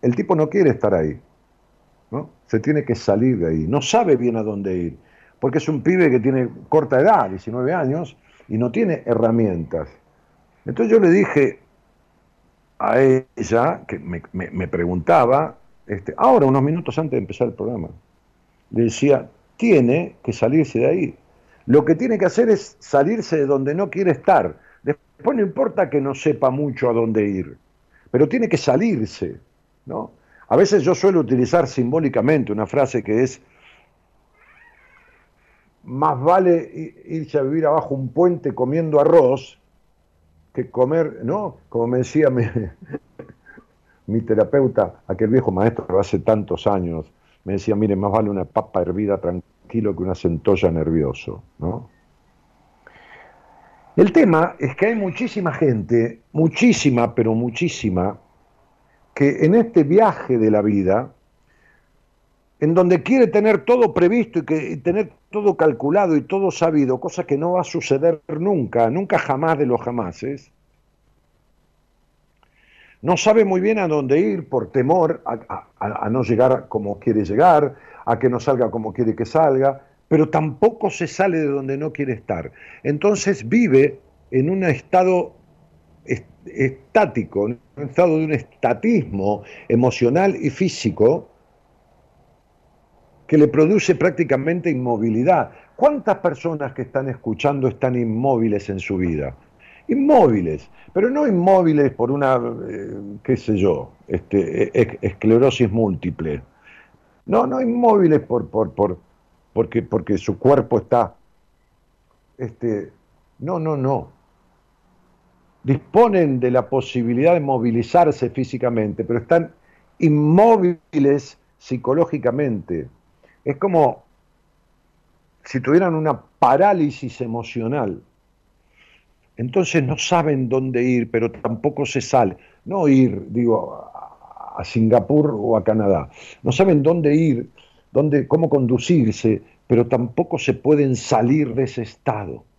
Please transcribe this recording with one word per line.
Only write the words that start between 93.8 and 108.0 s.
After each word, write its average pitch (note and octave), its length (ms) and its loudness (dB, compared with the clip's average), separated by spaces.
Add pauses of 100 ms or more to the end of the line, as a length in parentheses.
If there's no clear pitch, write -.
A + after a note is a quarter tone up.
prácticamente D#3+ 800 -2
inmovilidad. B2 800 0 (240)
¿Cuántas C#4 440 0
personas D3 540 -4
que B2+ 100 -8
están C3+ 260 -4
escuchando C3 580 -2
están B2 280 -2
inmóviles A#2 720 -2
en F#2+ 100 -4
su F#2+ 180 -6
vida? D2+ 380 -4 (540)
Inmóviles, F3+ 800 2 (240)
pero G#3 160 0
no D4 180 0
inmóviles F3 640 4
por A#2+ 180 -2
una, C3+ 280 2 (300)
eh, G2+ 280 -10 (260)
qué C3 120 0
sé A2 220 -2
yo, E2 340 0 (160)
este, - 560 -2
e-, - 180 0
e-, A#2 200 -2
esclerosis A2+ 680 2
múltiple. E2+ 720 -4 (840)
No, A3+ 200 0
no C4 160 -4
inmóviles A3 600 2